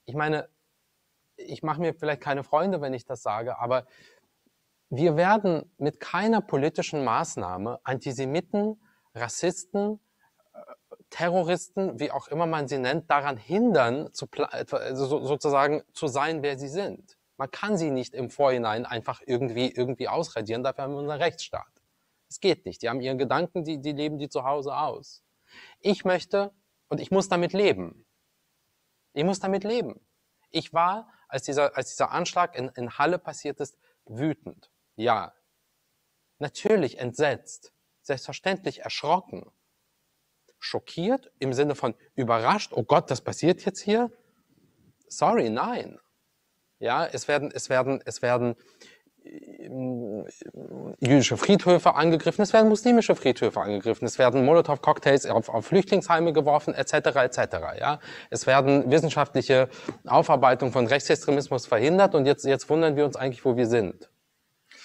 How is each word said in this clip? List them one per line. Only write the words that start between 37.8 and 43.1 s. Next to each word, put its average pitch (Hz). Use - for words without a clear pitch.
Selbstverständlich 160
erschrocken. -
Schockiert -
im 135
Sinne 143
von 123
überrascht, 120
oh 113
Gott, -